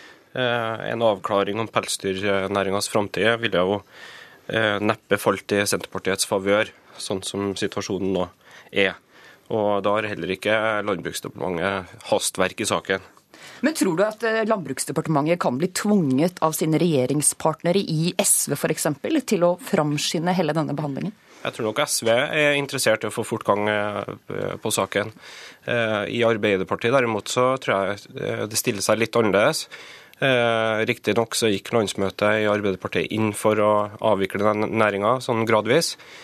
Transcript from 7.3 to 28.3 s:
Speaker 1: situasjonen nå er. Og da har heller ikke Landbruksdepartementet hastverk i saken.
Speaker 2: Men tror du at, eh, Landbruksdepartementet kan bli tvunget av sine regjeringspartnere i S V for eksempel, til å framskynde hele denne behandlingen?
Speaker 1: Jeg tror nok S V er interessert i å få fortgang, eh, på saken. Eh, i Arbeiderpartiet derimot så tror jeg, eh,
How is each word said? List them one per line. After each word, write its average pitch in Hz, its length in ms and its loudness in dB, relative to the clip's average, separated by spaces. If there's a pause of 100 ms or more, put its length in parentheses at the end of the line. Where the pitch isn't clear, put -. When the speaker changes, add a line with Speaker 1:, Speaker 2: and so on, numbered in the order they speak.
Speaker 1:
situasjonen 98 560 -4
nå 90 160 0 (460)
er. 95 260 2 (520)
Og 104 360 0
da 104 120 2
har 107 160 -4
heller 87 200 -4
ikke 107 480 0
Landbruksdepartementet 92 1300 -4
hastverk 92 560 0
i - 80 -2
saken. 95 260 -2 (640)
Speaker 2:
Men 311 160 0
tror 190 180 0
du 185 60 2
at, 220 220 -2
eh, 220 200 0
Landbruksdepartementet 160 920 -2
kan 135 180 -2
bli 165 120 -2
tvunget 180 760 2
av 160 160 0
sine 160 180 2
regjeringspartnere 151 1040 0
i 160 400 0
S - 300 0
V 143 80 -2
for 160 180 0
eksempel, 175 500 -2
til 175 220 2
å 175 160 2
framskynde 156 720 0
hele 165 180 0
denne 151 220 -2
behandlingen? 147 380 -6 (280)
Speaker 1:
Jeg - 140 -6
tror 110 160 -2
nok 107 80 -4
S - 260 0
V 110 60 4
er 147 480 2
interessert 131 440 0
i 110 60 -2
å 104 40 -6
få 113 120 -4
fortgang, 104 420 0
eh, 101 920 -4
på 110 100 -4
saken. 101 400 0 (540)
Eh, 110 480 0
i 117 80 -2
Arbeiderpartiet 107 720 2
derimot 117 400 0
så 127 240 2
tror 101 400 0
jeg, 104 40 -16 (200)
eh, 110 240 -4